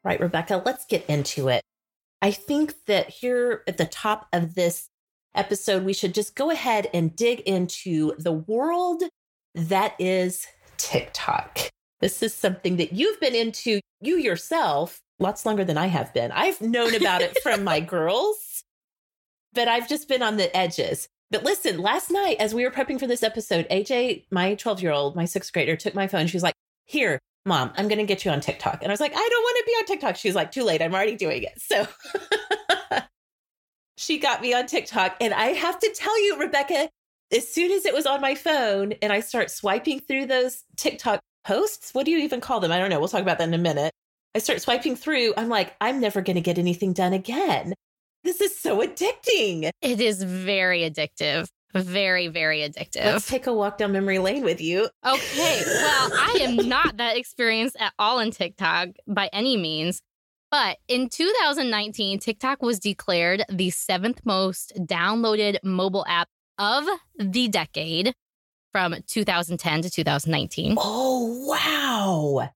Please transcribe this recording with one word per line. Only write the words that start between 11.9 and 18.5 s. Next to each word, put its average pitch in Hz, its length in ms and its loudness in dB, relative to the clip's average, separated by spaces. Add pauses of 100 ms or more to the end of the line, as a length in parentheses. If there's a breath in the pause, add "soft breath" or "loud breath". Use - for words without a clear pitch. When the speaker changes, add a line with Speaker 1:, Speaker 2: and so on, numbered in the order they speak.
Speaker 1:
This - 220 0
is 220 120 0
something 185 440 0
that 170 160 0
you've 370 260 0
been 262 160 2
into, 226 440 0 (220)
you 320 160 0
yourself, 180 840 0 (200)
lots 202 260 -2
longer 214 180 2
than 165 140 0
I 175 100 2
have - 260 0
been. 120 180 0
I've 330 300 0
known 233 340 2
about 190 260 2
it - 200 0
from 220 220 0
my 160 160 2
<laughs> - 20 -2
girls, 190 840 -2 (880)